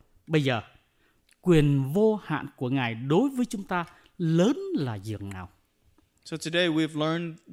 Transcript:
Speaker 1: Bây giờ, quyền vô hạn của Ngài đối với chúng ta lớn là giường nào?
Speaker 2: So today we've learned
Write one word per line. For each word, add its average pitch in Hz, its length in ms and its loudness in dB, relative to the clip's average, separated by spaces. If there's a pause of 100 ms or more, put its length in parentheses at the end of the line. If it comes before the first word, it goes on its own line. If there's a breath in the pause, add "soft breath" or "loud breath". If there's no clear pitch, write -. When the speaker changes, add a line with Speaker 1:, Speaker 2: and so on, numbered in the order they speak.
(260)
Speaker 1:
Bây 156 180 2
giờ, 123 160 0 (840)
quyền 143 500 4
vô 214 320 4
hạn 151 220 -4 (100)
của 127 120 -4
Ngài 123 260 0
đối 156 360 2
với 247 160 -2
chúng 196 180 -8
ta 180 200 -4 (340 soft breath)
lớn 175 400 2 (160)
là 131 200 -4
giường 98 360 -10
nào? 92 180 -12 (760)
Speaker 2:
So 165 120 -10
today 170 320 0
we've 156 300 -2
learned 160 400 -4 (140)